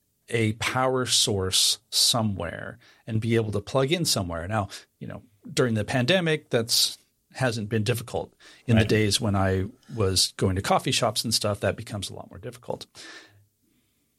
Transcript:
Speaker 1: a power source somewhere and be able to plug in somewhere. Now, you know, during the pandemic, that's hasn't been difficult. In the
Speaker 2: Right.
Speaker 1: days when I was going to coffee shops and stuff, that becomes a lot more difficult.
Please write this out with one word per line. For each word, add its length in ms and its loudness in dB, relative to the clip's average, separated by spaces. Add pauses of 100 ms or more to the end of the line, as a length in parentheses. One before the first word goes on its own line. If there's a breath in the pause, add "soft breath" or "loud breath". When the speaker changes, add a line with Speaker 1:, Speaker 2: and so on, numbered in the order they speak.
(280)
Speaker 1:
a 260 2
power 520 0
source 720 2 (100)
somewhere 880 -2 (280 soft breath)
and 120 -2
be 180 2
able 160 2
to 100 -2
plug 300 0
in 120 0
somewhere. 420 -2
Now, 220 -2 (300 loud breath)
you 100 -12
know, 140 -12 (280)
during 220 2
the 140 0
pandemic, 640 0
that's 480 0 (340)
hasn't 380 -2
been 120 0
difficult. 520 -4 (320 soft breath)
In 100 6
the 60 8
Speaker 2:
Right. 80 4
Speaker 1:
days 320 4
when 120 0
I 300 2 (300)
was 420 0
going 200 2
to 60 0
coffee 300 2
shops 320 0
and 80 -2
stuff, 280 -2
that 160 0
becomes 340 -10
a 40 -14
lot 160 -16
more 80 -18
difficult. 460 -12 (1300 loud breath)